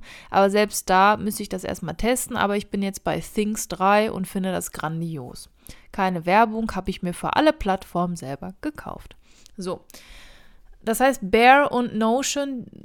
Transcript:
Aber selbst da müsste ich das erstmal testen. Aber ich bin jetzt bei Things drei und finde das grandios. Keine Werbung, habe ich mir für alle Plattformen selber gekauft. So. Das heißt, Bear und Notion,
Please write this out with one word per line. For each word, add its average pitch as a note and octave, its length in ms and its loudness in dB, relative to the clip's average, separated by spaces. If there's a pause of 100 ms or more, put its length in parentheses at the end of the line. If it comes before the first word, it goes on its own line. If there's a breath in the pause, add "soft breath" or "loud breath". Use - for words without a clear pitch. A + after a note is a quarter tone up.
(300 loud breath)
Aber G3 200 4
selbst G#3 400 0
da G3 280 6
müsste G#3 260 -6
ich G3+ 60 -12
das F#3 160 -6
erstmal E3 300 -6
testen. A#3+ 420 -2
Aber G3+ 180 0
ich G#3 140 -4
bin G3+ 120 -4
jetzt G3 220 -6
bei E3 160 -2
Things G#3 480 -4
drei G3+ 440 2
und F#3 160 -6
finde F#3 260 -4
das E3+ 180 -6
grandios. D#3+ 800 -8 (420 loud breath)
Keine F3+ 340 -2
Werbung, A3 480 2
habe F#3+ 160 -4
ich - 140 -6
mir F3+ 100 -4
für - 220 -4
alle D#4 160 4
Plattformen F#3 640 -2
selber C#3 460 -10
gekauft. - 560 -12 (400 soft breath)
So. F3+ 280 -8 (1000 loud breath)
Das A3 160 -2
heißt, B3+ 300 2
Bear B3+ 420 6
und A#3+ 240 -2
Notion, B3+ 720 -2 (200)